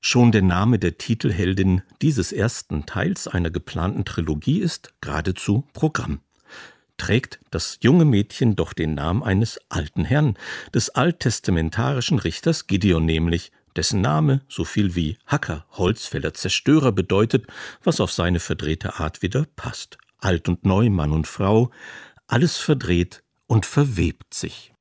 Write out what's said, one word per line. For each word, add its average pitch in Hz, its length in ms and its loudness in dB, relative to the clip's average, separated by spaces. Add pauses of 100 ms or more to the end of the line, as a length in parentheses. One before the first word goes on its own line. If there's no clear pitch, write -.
Schon 120 320 6
der 107 100 6
Name 95 380 4
der 87 180 -2
Titelheldin 95 840 0 (200)
dieses 139 300 0
ersten 98 540 -4
Teils - 420 -4
einer 87 220 -2
geplanten 90 540 -4
Trilogie 80 540 -2
ist - 420 -6
geradezu 92 720 -2
Programm. - 460 -4 (800)
Trägt - 420 -2 (140)
das - 280 -6
junge 160 240 6
Mädchen 110 520 2
doch 82 160 -2
den 78 220 -2
Namen 82 280 -2
eines 98 460 0
alten 80 360 -4
Herrn, 135 320 2 (380)
des - 160 0
alttestamentarischen 123 1300 0
Richters - 480 -2
Gideon 90 380 2
nämlich, 82 480 0 (240)
dessen 92 240 0
Name 139 460 2
so - 180 -6
viel 95 300 -2
wie 82 320 -2
Hacker, 80 460 -4
Holzfäller, 87 600 -2
Zerstörer 135 600 2
bedeutet, 101 560 0 (340)
was - 160 0
auf - 140 0
seine 87 260 0
verdrehte - 600 -6
Art 78 200 -6
wieder 131 260 -2 (100)
passt. - 420 -12 (200)
Alt 90 300 -2
und 87 160 -2
neu, 101 260 4
Mann 78 200 0
und 78 160 0
Frau, 110 460 2 (560)
alles - 280 2
verdreht 87 680 0 (240)
und 113 180 4
verwebt 123 680 0
sich. - 480 -10